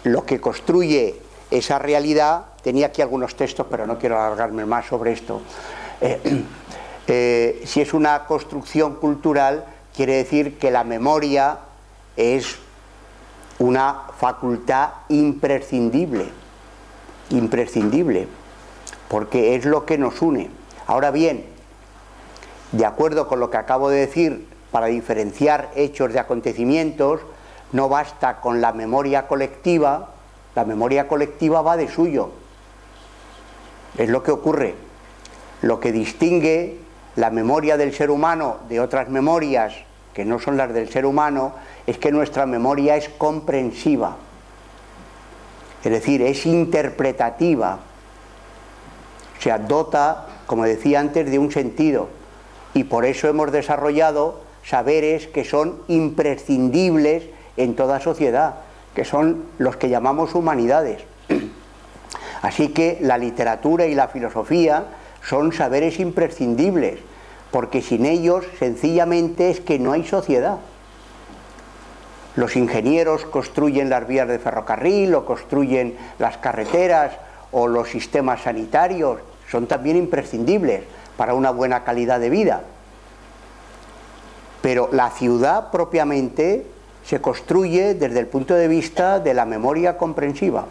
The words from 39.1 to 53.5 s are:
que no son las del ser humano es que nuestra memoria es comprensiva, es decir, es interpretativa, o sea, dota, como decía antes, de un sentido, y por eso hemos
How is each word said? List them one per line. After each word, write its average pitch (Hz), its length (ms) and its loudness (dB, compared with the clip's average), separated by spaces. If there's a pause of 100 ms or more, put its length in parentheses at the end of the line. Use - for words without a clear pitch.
que - 100 -6
no 113 160 -2
son 143 160 -2
las 127 180 0
del 117 160 -2
ser 131 160 -2
humano 139 480 0 (320)
es 120 120 -4
que 147 140 0
nuestra 147 340 0
memoria 139 500 2
es 147 140 -2
comprensiva, 139 1080 -2 (1700)
es 113 80 0
decir, 120 300 0
es 139 240 0
interpretativa, 139 1300 0 (1600)
o - 20 -10
sea, 113 140 2
dota, 147 720 0 (180)
como 113 200 0
decía 113 340 2
antes, 147 320 0
de 139 80 2
un 143 120 0
sentido, 139 580 0 (680)
y 135 80 4
por 117 220 2
eso 135 220 0
hemos 151 240 2